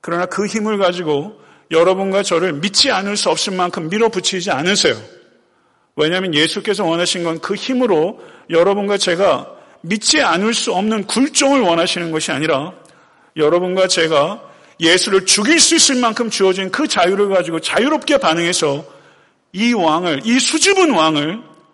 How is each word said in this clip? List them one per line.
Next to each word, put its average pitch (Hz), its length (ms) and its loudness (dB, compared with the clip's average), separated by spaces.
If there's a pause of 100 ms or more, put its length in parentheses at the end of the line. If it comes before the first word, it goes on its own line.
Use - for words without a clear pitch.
그러나 175 240 -4
그 185 220 -4
힘을 214 300 -2
가지고 180 600 -2 (320)
여러분과 190 520 2
저를 175 300 0
믿지 196 380 0
않을 202 260 -2
수 185 120 0
없을 - 240 -2
만큼 175 360 -4
밀어붙이지 196 640 -2
않으세요. 156 440 0 (1000)
왜냐하면 175 380 -2
예수께서 196 500 -2
원하신 175 400 -2
건 165 160 -4
그 208 160 -6
힘으로 208 680 0 (260)
여러분과 196 480 2
제가 175 580 0 (260)
믿지 214 400 0
않을 202 320 0
수 - 200 -4
없는 208 320 -2
굴종을 277 560 2
원하시는 170 500 0
것이 156 200 -4
아니라 151 420 -2 (640)
여러분과 180 520 2
제가 165 560 0 (360)
예수를 190 460 2
죽일 277 340 2
수 - 160 4
있을 277 200 4
만큼 233 340 0
주어진 190 420 0
그 294 160 -2
자유를 196 420 2
가지고 165 300 0
자유롭게 285 600 0
반응해서 165 680 0 (680)
이 226 200 0
왕을, 165 520 0
이 247 140 2
수줍은 349 520 2
왕을 160 500 0 (320)